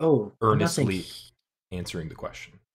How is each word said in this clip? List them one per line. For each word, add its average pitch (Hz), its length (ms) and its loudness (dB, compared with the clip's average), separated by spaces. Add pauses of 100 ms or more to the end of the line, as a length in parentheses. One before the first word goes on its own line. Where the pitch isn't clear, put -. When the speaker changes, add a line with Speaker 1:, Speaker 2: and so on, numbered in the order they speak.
Speaker 1:
Oh, 147 360 2 (140)
I'm 139 80 6
not 170 160 2
saying 127 160 2
Speaker 2:
earnestly - 20 0
Speaker 1:
he 92 220 -6 (580)
Speaker 2:
answering 87 360 -8
the - 60 -14
question. - 460 -14 (140)